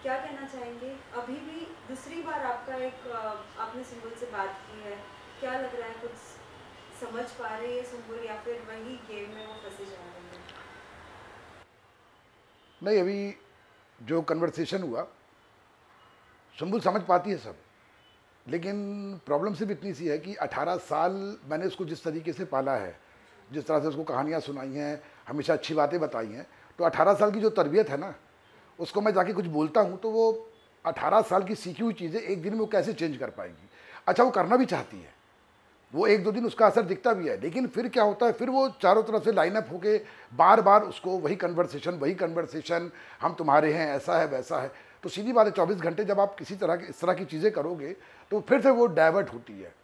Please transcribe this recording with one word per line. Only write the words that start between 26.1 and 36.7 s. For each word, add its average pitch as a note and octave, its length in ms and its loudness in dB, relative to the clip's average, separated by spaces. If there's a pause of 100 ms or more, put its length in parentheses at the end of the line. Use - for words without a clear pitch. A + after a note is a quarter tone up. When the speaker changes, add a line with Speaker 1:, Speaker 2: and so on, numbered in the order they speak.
Speaker 2:
हैं, A2 200 -12 (300)
तो F3 60 -2
अठारह E3 300 6
साल G#3 180 4
की G#3+ 80 -2
जो G#3+ 100 4
तरबियत D#3 400 4
है C#3 80 -2
ना, F3+ 180 -8 (640)
उसको E3+ 220 -2
मैं G#3+ 120 4
जाके F#3 200 4
कुछ F3+ 120 -2
बोलता D#3 360 2
हूँ, F#3 160 2
तो A3 120 -4
वो A3+ 420 2 (340)
अठारह F3 360 4
साल G3 220 4
की G3 120 -4
सीखी F3+ 280 -6
हुई A3+ 100 0
चीज़ें E3+ 280 -4
एक F3 200 -4
दिन G3+ 120 -2
में A3+ 60 -2
वो A3 60 0
कैसे G#3+ 280 2
चेंज D#3 240 -2
कर A#2 120 -6
पाएगी? F2 400 -14 (380)
अच्छा, G3+ 160 6
वो B3+ 80 6
करना F#3+ 240 4
भी B3+ 100 6
चाहती G#2+ 360 -6
है, D#2 120 -20 (800)
वो E3+ 140 2
एक G3+ 160 6
दो G#3+ 80 0
दिन A#3 140 -2
उसका A3 220 6
असर A3 140 6